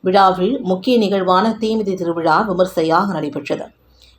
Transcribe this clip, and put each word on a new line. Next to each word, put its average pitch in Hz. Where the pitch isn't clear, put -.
விழாவில் 190
முக்கிய 185
நிகழ்வான 190
தீமிதி 220
திருவிழா 165
விமர்சையாக 180
நடைபெற்றது. 151